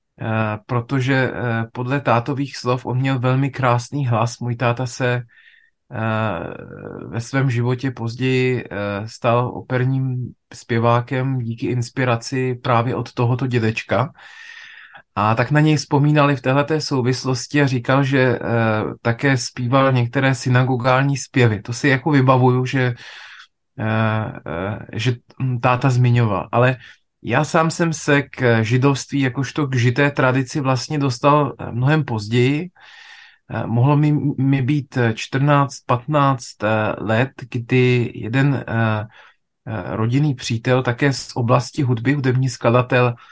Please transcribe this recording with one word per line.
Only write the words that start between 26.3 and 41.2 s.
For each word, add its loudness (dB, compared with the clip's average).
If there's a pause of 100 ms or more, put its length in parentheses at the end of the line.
Ale 2 (460)
já 0
sám 2
jsem -2
se 2
k 2
židovství 0
jakožto -2
k -4
žité 2
tradici 0
vlastně -2
dostal, 2
eh, -10
mnohem 2
později. 0 (800)
Eh, -6
mohlo 2
mi, 4 (260)
mi 2
být, -2
eh, 2
čtrnáct, 0
patnáct, 0
eh, 0
let, 0 (200)
kdy 0
jeden, 0
eh, -2 (580)
eh, -8 (120)
rodinný 0
přítel -2
také 0
z -10